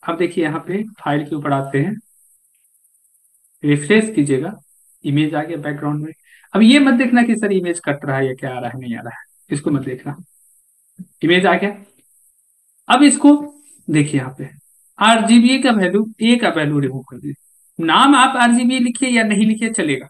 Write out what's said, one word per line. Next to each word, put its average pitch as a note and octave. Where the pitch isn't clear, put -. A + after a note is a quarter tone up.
अब E3
देखिए E3+
यहाँ D#3
पे F#3+
file D3
के E3+
ऊपर D3
आते C3+
हैं, F3+
Refresh D3+
कीजिएगा, C#3+
Image D3+
आ D3+
गया E3
background D3
में। D#3
अब G3
ये B3
मत C4+
देखना A#3+
कि A#3
sir G3+
image F3
कट C#3+
रहा C#3
है C3+
या B2+
क्या C3
आ B2
रहा A#2+
है, B2+
नहीं A#2+
आ -
रहा A#2+
है, -
इसको D3
मत C#3
देखना, C3
Image F3+
आ F3+
गया। G3+
अब C4
इसको C#4+
देखिए D3
यहाँ B2+
पे C#3+
आरजीबीए A3+
का C4
value, G3+
A A#3+
का A3+
value D3+
remove C3+
कर B2+
दीजिए। -
नाम A3
आप C4
आरजीबीए B3
लिखिए A#3+
या A#3
नहीं G#3+
लिखिए A3
चलेगा। C#3+